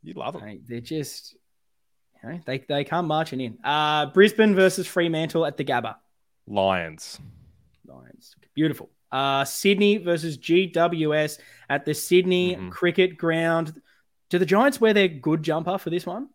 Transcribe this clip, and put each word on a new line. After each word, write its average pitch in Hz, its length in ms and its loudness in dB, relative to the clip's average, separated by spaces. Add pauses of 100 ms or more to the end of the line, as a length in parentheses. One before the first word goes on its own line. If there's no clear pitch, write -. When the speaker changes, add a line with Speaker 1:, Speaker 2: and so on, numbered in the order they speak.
Speaker 1:
You 151 120 -16
love 143 220 -10
'em. - 80 -16
Speaker 2:
Mate, 104 240 -18
they're 120 120 -12
just, 147 540 -10 (880)
you 113 80 -16
know, 170 160 -12
they, 131 120 -6
they 143 260 -4
come 165 240 -4
marching 156 320 -4
in. 120 240 -8
Uh, 151 480 0
Brisbane 208 420 6
versus 185 320 4
Fremantle 165 580 0
at 147 120 -4
the 151 80 -6
Gabba. 120 320 -4 (500)
Speaker 1:
Lions. 95 720 -2 (680)
Speaker 2:
Lions. - 520 -20 (180)
Beautiful. 156 360 -2 (200)
Uh, 139 340 0
Sydney 202 520 2
versus 170 400 -4
G 180 320 2
W 165 480 0
S 151 220 -2 (300)
at 139 160 -2
the 151 100 -2
Sydney 180 600 2
Speaker 1:
Mm-hmm. 185 160 -10
Speaker 2:
Cricket 175 480 0
Ground. 165 640 -2 (500)
Do 180 80 0
the 180 80 2
Giants 247 340 2
wear 220 140 6
their 196 140 4
good 156 340 -2
jumper 160 360 -2
for 170 120 -8
this 170 160 -4
one? 214 280 -10